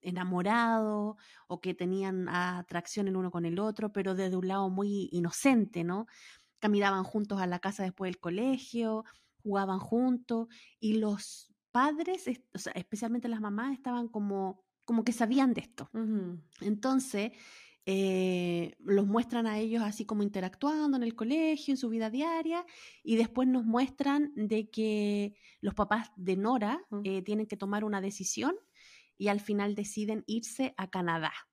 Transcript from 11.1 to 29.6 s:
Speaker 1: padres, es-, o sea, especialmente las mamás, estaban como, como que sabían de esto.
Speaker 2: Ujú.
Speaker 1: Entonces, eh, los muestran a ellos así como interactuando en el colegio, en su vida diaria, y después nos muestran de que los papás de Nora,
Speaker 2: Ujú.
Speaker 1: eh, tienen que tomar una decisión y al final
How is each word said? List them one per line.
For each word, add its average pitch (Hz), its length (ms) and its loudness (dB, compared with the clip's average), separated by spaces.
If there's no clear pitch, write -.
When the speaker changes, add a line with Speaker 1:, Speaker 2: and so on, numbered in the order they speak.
Speaker 1:
padres, 311 560 0
es-, - 160 -4
o - 60 -6
sea, - 140 -8
especialmente 226 540 -4
las 226 140 -2
mamás, 214 320 -2
estaban 240 340 -4
como, 196 560 -4
como 233 180 2
que 240 80 2
sabían 240 440 4
de - 60 -6
esto. - 300 -14
Speaker 2:
Ujú. 208 480 -2
Speaker 1:
Entonces, 220 680 0
eh, 185 960 2
los 202 240 6
muestran 233 400 2
a 214 100 -2
ellos 220 240 0
así 208 240 -4
como 208 160 0
interactuando 262 760 0
en 240 60 0
el 233 120 -2
colegio, 294 580 0
en 262 40 0
su 247 120 -2
vida 220 220 -2
diaria, 330 520 -2
y 226 120 2
después 233 320 4
nos 254 180 4
muestran 277 720 2
de 214 340 0
que 208 640 0
los 196 120 -2
papás 214 420 0
de 185 220 0
Nora, 226 420 2
Speaker 2:
Ujú. 208 140 -4
Speaker 1:
eh, 190 180 -2
tienen 214 240 -2
que 208 100 -6
tomar 208 260 -2
una 208 180 -2
decisión 208 520 -2
y 202 120 0
al 202 100 2
final 208 360 0